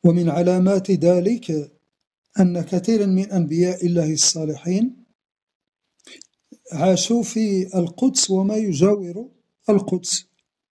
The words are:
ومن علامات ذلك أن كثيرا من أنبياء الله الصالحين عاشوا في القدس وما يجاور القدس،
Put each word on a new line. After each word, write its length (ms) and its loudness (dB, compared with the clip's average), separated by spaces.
ومن 260 4
علامات 640 0
ذلك 880 0
أن 220 2
كثيرا 440 0
من 260 0
أنبياء 540 0
الله 280 0
الصالحين 920 -2
عاشوا 520 0
في 540 -2
القدس 520 -2
وما 260 0
يجاور 760 0
القدس، 580 -2